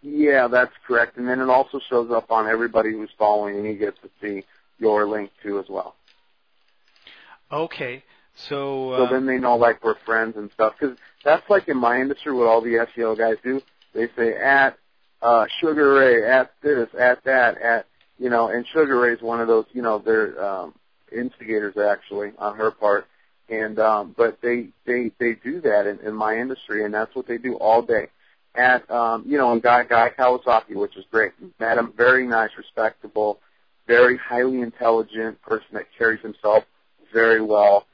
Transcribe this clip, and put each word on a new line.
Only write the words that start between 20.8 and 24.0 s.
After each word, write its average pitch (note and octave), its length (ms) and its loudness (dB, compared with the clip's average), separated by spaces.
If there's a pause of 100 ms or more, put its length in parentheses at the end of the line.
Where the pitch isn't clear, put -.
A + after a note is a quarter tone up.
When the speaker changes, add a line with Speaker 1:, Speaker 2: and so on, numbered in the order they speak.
Speaker 1:
instigators, G#2+ 680 -6
actually, G2+ 600 -2
on G#2 180 -6
her A2 140 0
part. G2+ 360 0 (420)
And, A2 300 -6
um, G#2+ 380 0